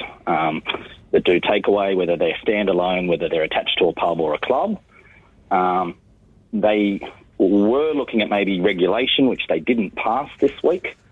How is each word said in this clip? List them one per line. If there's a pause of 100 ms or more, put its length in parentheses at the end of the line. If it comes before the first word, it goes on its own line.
(260)
um, (480)
that
do
takeaway,
whether
they're
standalone,
whether
they're
attached
to
a
pub
or
a
club. (680)
Um, (580)
they (320)
were
looking
at
maybe
regulation,
which
they
didn't
pass (100)
this (100)
week, (160)